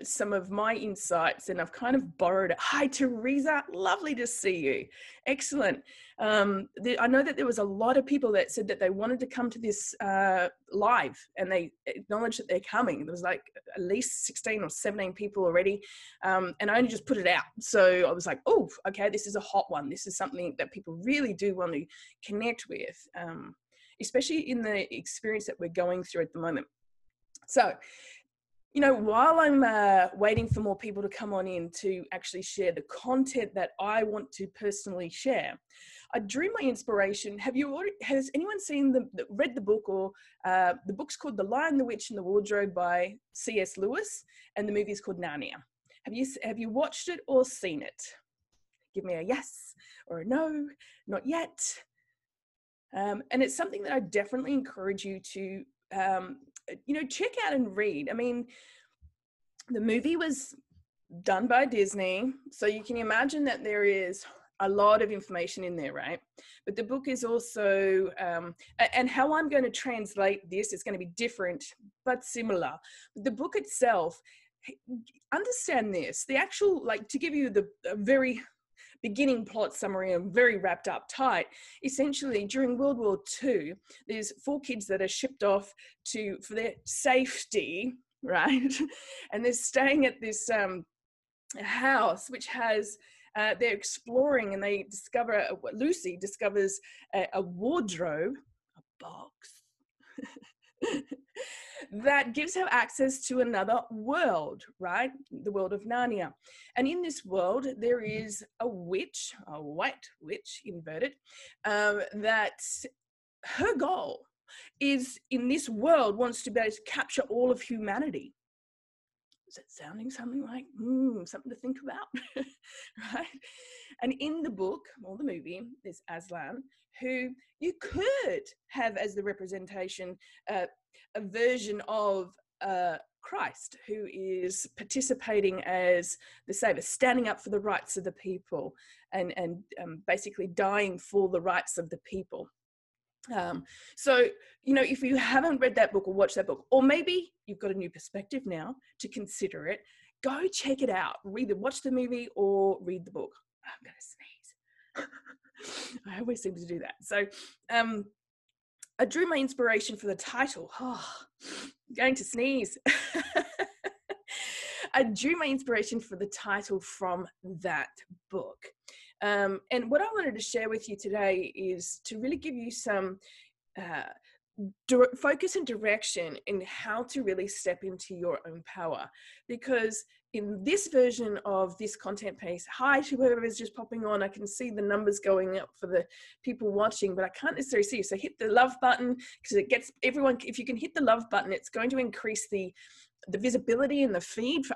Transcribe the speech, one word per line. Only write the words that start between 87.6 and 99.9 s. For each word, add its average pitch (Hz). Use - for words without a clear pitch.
<laughs> -
right? 254
And 214
they're 247
staying 269
at -
this, 220
um, 190
house 240
which 254
has, 220
uh, 214
they're 240
exploring 240
and 196
they 202
discover, 233
uh, 185
Lucy 214
discovers 196
a, 196
a 196
wardrobe, 180
a -
box, -